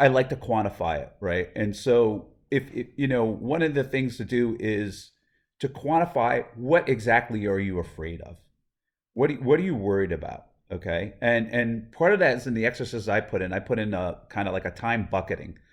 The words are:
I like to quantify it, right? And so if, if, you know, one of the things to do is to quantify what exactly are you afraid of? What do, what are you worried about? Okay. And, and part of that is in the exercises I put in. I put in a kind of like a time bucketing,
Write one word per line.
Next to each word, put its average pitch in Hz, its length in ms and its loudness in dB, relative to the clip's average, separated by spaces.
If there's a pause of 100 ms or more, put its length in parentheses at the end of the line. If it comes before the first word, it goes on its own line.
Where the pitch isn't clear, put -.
I 127 80 8
like 131 220 4
to 139 60 -4
quantify 98 600 -2
it, 67 220 -10
right? 90 340 -2
And 104 220 -2
so 117 500 2 (240)
if, 135 140 0 (100)
if, 123 220 -6
you 143 100 0
know, 123 180 2
one 117 380 -2
of 156 120 2
the 139 100 2
things 131 320 -2
to 117 80 -6
do 120 340 0
is 104 540 -4 (480)
to 139 80 -2
quantify 135 760 0 (120)
what 135 320 2
exactly 113 580 2
are 98 140 2
you 95 180 -2
afraid 82 440 -8
of? - 160 -18 (760)
What 131 140 4
do, 147 80 -4
what 135 240 4
are - 20 0
you 180 140 0
worried 98 340 0
about? - 360 -8 (260)
Okay. 92 480 -4
And, 117 340 2
and 117 380 -2
part 175 200 4
of 208 60 4
that 139 200 4
is 110 100 -10
in 120 60 -2
the 113 120 2
exercises 117 420 -4
I 107 120 2
put 101 220 -2
in. 92 100 -4
I 95 80 -2
put 113 180 -2
in 104 160 -2
a 90 240 -4 (120)
kind 101 180 -4
of 92 60 -2
like 95 100 -2
a 92 80 -6
time 117 360 -2
bucketing, 92 500 -4 (140)